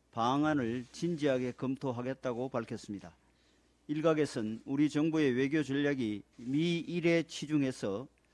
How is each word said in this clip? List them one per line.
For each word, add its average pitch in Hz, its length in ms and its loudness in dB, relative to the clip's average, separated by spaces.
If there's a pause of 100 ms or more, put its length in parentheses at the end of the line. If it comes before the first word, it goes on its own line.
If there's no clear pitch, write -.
(120)
방안을 127 800 2
진지하게 139 600 0
검토하겠다고 127 1000 -4
밝혔습니다. 104 680 -6 (680)
일각에선 147 800 0
우리 143 240 2
정부의 151 440 2
외교 139 300 2
전략이 135 600 0 (140)
미일에 170 880 2
치중해서 135 840 -2 (260)